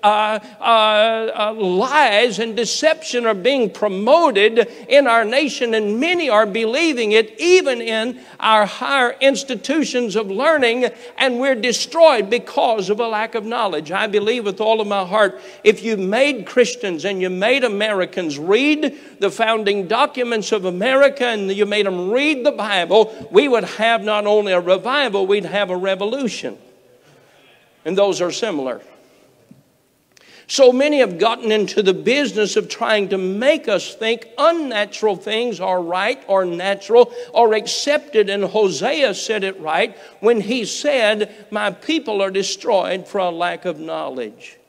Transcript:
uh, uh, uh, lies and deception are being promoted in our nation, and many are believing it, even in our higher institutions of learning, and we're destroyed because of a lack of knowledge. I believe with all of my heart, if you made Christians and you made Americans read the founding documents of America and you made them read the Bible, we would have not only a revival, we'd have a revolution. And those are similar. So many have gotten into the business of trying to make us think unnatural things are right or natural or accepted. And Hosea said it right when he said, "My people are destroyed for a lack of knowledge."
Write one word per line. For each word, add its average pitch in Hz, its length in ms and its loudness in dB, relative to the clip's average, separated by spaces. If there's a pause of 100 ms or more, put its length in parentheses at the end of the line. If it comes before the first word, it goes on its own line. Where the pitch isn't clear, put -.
uh, 214 340 2 (200)
uh, - 40 -12
uh, 220 880 2
lies 220 840 2
and 226 160 -4
deception 240 720 -2
are 220 80 2
being 233 380 0
promoted 220 880 2 (280)
in 277 200 6
our 226 180 4
nation, 247 480 -2
and 214 260 0
many 330 300 0
are 214 160 4
believing 226 680 0
it, 220 260 2
even 294 420 2
in 226 380 -4 (200)
our 214 260 4
higher 247 540 -2
institutions 254 960 -2
of 214 140 -2
learning, 247 560 0 (320)
and 254 220 0
we're 269 160 2
destroyed 240 760 2
because 220 600 0
of 214 80 -2
a 233 80 -2
lack 220 280 -4
of 208 100 -6
knowledge. 190 460 -4
I 196 160 -2
believe 208 380 -2
with 196 160 -6
all 220 180 2
of 208 80 -2
my 202 180 -2
heart, 196 360 0 (220)
if 208 180 4
you 220 160 -2
made 220 480 0
Christians 185 600 -2
and 190 160 -4
you 185 80 -2
made 220 340 0
Americans 196 720 -2
read 269 580 0 (240)
the 202 120 0
founding 208 560 -2
documents 240 640 -2
of 202 140 -2
America 262 600 2
and 208 260 -4
you 202 140 0
made 208 200 0
them 185 260 -2
read 269 340 0
the 294 60 4
Bible, 202 800 0
we 233 160 6
would 233 160 2
have 220 400 0
not 208 240 -2
only 208 240 2
a 180 80 2
revival, 196 680 0
we'd 196 200 2
have 185 260 -2
a 180 60 -2
revolution. 190 800 -4 (1300)
And 170 120 -2
those 190 240 2
are 175 100 -2
similar. 139 500 -4 (1700)
So 262 240 6
many 285 280 2
have 190 180 0
gotten 226 340 0
into 214 300 0
the 190 120 2
business 208 640 0
of 196 120 0
trying 214 420 -2
to 190 80 -2
make 208 500 0
us 196 280 -4
think 226 320 -4 (100)
unnatural 240 800 0
things 220 440 -4
are 185 220 -2
right 185 460 -4
or 190 180 2
natural 196 680 2 (220)
or 220 200 4
accepted. 220 760 0
And 202 140 -2
Hosea 208 680 0
said 208 300 -4
it 190 160 -6
right 170 380 -2 (220)
when 220 220 2
he 233 240 -4
said, 220 840 -2
"My 208 220 -4
people 220 500 -4
are 196 80 0
destroyed 190 800 -2
for 202 120 -6
a 180 120 -2
lack 170 340 -6
of 160 140 -6
knowledge." 147 800 -10 (120)